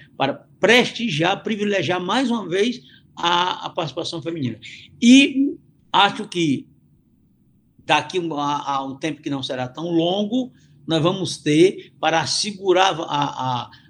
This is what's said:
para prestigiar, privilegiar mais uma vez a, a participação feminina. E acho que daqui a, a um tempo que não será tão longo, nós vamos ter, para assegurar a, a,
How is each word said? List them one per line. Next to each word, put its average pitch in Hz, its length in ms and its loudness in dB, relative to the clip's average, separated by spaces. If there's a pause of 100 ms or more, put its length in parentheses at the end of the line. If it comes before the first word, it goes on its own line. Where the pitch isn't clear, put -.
(160)
para - 300 -4 (120)
prestigiar, 196 840 2
privilegiar 196 580 -2
mais 226 300 -2
uma 220 180 -4
vez 202 320 -2 (340)
a, 175 520 -2
a 160 40 -8
participação 165 520 -6
feminina. 143 360 -6 (440)
E 269 520 6 (380)
acho 202 360 2
que 156 380 -2 (1200)
daqui 156 340 0 (140)
a, 143 440 -2
a 135 100 -2
um 135 100 -10
tempo 147 240 -6
que - 80 -8
não 139 140 -4
será 127 260 -6
tão 160 220 -8
longo, 202 640 0 (340)
nós 160 160 0
vamos 180 340 -2
ter, 160 640 2
para 156 220 2
assegurar 185 800 0
a, - 20 -6
a, 131 640 -4 (200)